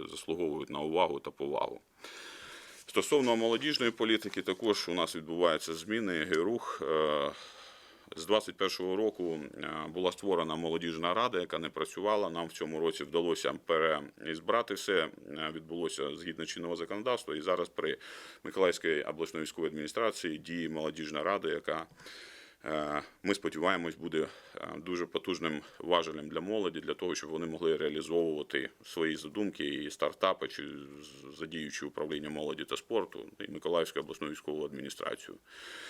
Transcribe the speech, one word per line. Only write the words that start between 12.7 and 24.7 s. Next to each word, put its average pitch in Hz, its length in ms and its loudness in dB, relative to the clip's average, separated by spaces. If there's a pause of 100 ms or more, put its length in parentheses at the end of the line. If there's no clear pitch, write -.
році 80 240 2
вдалося 80 500 2 (120)
переізбрати 82 1080 2
все, 90 360 2 (200)
е, 78 260 -4
відбулося 80 600 -2
згідно 82 300 -6
чинного 85 300 -4
законодавства. 101 600 -2
І 78 60 -2
зараз 90 280 2
при - 280 -2 (460)
Миколаївській 82 580 4
обласній 78 400 -4
військовій 78 260 -2
адміністрації 78 720 -2
діє 82 320 -4
молодіжна 78 540 -2
рада, 87 260 2
яка, 78 360 -2 (800)
е, 73 380 0 (200)
ми 95 120 4
сподіваємось, 85 600 2
буде, 80 320 0 (280)
е, - 120 -8 (100)